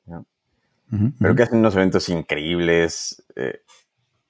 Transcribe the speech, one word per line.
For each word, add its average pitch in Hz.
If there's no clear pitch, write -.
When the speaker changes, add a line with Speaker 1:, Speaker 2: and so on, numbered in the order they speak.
Speaker 1:
¿no? 85
Speaker 2:
Ujú, 110
Speaker 1:
Pero -
Speaker 2:
ujú. 92
Speaker 1:
que 120
hacen 117
unos 107
eventos 95
increíbles, 85
eh, -